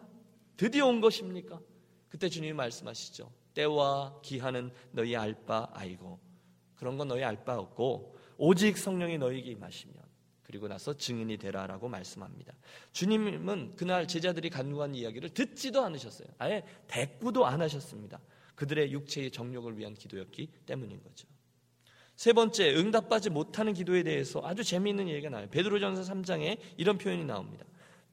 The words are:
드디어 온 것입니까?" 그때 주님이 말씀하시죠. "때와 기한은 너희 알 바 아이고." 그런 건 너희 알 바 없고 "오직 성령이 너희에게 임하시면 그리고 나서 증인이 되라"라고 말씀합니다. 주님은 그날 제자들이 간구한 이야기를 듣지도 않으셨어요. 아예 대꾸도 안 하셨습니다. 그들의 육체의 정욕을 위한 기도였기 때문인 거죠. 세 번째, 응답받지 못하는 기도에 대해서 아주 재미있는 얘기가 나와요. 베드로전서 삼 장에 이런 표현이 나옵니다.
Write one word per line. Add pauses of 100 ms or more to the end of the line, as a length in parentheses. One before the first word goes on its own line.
(560)
드디어
온
것입니까?" (480)
그때
주님이
말씀하시죠. (240)
"때와
기한은 (220)
너희
알 (100)
바
아이고." (580)
그런
건
너희
알
바
없고 (220)
"오직
성령이
너희에게
임하시면 (460)
그리고
나서
증인이
되라"라고
말씀합니다. (380)
주님은
그날
제자들이
간구한
이야기를
듣지도
않으셨어요. (100)
아예 (240)
대꾸도
안
하셨습니다. (340)
그들의
육체의
정욕을
위한
기도였기 (160)
때문인
거죠. (880)
세
번째,
응답받지
못하는
기도에
대해서
아주
재미있는
얘기가
나와요.
베드로전서
삼
장에 (180)
이런
표현이
나옵니다. (480)